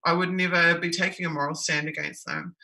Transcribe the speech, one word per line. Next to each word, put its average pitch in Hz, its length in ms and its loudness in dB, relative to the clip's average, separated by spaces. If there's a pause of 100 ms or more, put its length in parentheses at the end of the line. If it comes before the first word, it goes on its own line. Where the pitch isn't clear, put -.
I 165 80 4
would 180 180 2
never 175 480 4
be 175 120 -2
taking 180 360 -2
a 165 40 -2
moral 151 260 -2
stand 151 320 -2
against 151 360 -8
them. 156 400 -8